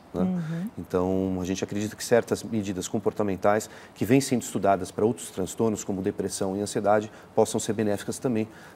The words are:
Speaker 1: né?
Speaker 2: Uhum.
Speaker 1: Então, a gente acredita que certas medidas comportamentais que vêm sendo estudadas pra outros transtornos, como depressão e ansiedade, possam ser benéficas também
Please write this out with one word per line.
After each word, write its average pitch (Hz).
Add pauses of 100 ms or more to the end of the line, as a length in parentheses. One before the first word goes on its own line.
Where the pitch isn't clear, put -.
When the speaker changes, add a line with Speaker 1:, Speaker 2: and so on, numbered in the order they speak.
(140)
Speaker 1:
né? -
Speaker 2:
Uhum. 175
Speaker 1:
Então, 92
a 90
gente 92
acredita 101
que -
certas 113
medidas 101
comportamentais 104 (260)
que -
vêm 127
sendo 127
estudadas 95
pra 101
outros 123
transtornos, 101
como 95
depressão 98
e 101
ansiedade, 107 (240)
possam 110
ser -
benéficas 104
também 110 (280)